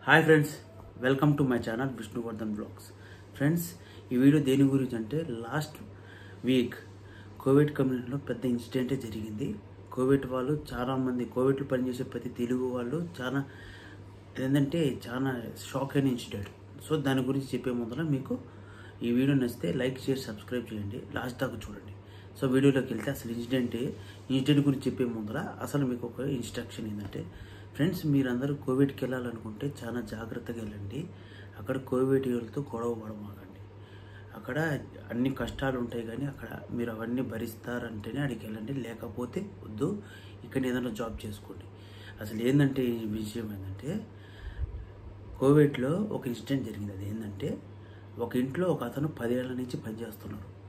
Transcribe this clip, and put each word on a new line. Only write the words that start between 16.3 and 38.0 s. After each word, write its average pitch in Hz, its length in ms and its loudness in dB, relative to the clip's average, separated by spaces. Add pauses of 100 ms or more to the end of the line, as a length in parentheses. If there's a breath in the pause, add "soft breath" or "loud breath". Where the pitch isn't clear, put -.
So, 156 100 2
దాని 135 200 2
గురించి 131 240 0
చెప్పే 123 260 -2
ముందర 120 300 -2
మీకు 151 360 0 (680 loud breath)
ఈ 117 80 2
వీడియో 135 240 6
నచ్చితే 131 380 2
లైక్ 131 360 0
చేసి 131 120 2
సబ్స్క్రైబ్ 113 520 -6
చేయండి, 104 280 -6 (140)
లాస్ట్ 120 240 -4
దాకా 131 140 0
చూడండి. - 400 -10 (480 loud breath)
So, 135 100 4
వీడియోలోకి 135 420 6
వెళ్తే 113 180 -2
అసలు 120 200 -4
ఇన్సిడెంట్, 120 440 0
ఇన్సిడెంట్ 135 920 2
గురించి 131 240 2
చెప్పే 127 140 0
ముందర 110 320 -4
అసలు 143 480 -2
మీకు 123 220 -2
ఒక 107 120 -10
ఇన్‌స్ట్రక్షన్ 117 680 -4
ఏంటంటే, 104 440 -6 (440 loud breath)
Friends, 160 300 2
మీరందరూ 135 500 4
కోవిడ్కి 135 500 4
వెళ్ళాలనుకుంటే 113 680 -4 (120)
చాలా 120 160 -2
జాగ్రత్తగా 113 600 -6
వెళ్ళండి. 107 460 -6 (520 loud breath)
అక్కడ 131 180 -2
కోవిడ్ 131 500 4
వాళ్ళతో 120 340 0
గొడవ 120 320 -2
పడమాకండి. 107 640 -10 (760 loud breath)
అక్కడ 143 440 0 (320)
అన్ని 123 180 2
కష్టాలు 131 500 -2
ఉంటాయి, 117 280 -2
కానీ 117 180 -4
అక్కడ 117 500 -8
మీరు 117 160 0
అవన్నీ 113 300 -2
భరిస్తారంటేనే 113 1000 -4